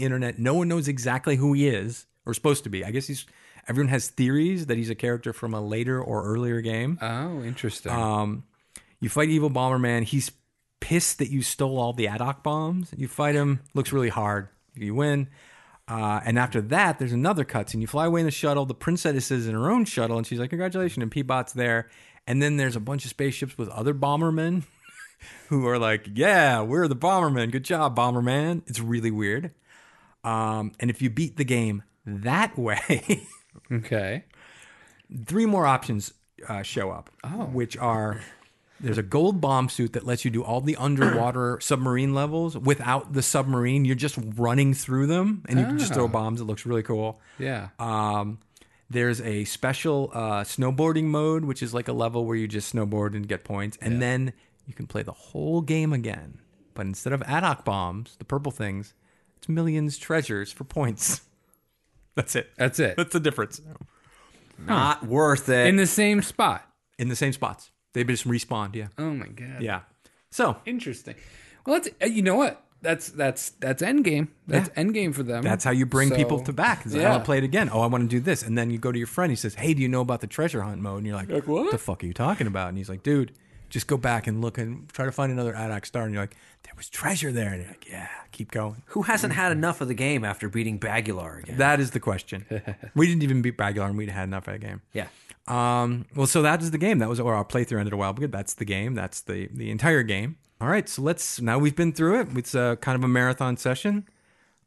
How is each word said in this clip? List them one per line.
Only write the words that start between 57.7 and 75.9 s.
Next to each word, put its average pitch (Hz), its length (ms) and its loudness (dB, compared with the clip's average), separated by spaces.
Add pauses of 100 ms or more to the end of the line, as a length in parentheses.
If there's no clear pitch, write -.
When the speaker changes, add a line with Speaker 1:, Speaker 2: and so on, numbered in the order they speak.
Speaker 1:
the 110 60 -18
purple 139 280 -4
things, 101 420 -6 (440)
it's - 100 -8
millions 156 500 0
treasures 117 540 -2
for - 120 -16
points. 123 640 -2
<laughs> - 880 -20
That's - 220 -4
it. - 200 -2
Speaker 2:
That's 127 220 0
it. 113 180 2
Speaker 1:
That's 170 160 0
the 170 80 2
difference. 135 400 -2 (1000)
Speaker 3:
Not 123 480 2
worth 139 420 4
it. 123 180 6
Speaker 2:
In 113 100 8
the 196 100 6
same 208 360 4
spot. 165 420 0 (340)
Speaker 1:
In 123 100 0
the 123 80 -2
same 139 160 0
spots. - 380 -6 (220)
They 120 120 0
just 120 220 0
respawned, 113 480 -2
yeah. 107 140 -8 (100)
Speaker 2:
Oh 156 120 -4
my 139 160 -6
God. 123 340 -14
Speaker 1:
Yeah. 98 200 -4 (500)
So. 175 340 2
Speaker 2:
Interesting. 226 500 -8 (520)
Well, 311 140 2
that's, - 80 -6 (140)
uh, 277 40 2
you 220 160 2
know 185 140 4
what? - 260 2 (200)
That's, 165 280 -2
that's, 139 400 -2
that's 131 320 -4
Endgame. 180 460 2 (180)
That's 180 300 2
Speaker 1:
Yeah. 151 80 0
Speaker 2:
Endgame 202 300 0
for 139 80 -4
them. 120 200 -2
Speaker 1:
That's 107 220 0
how 131 80 2
you 127 140 4
bring 135 240 4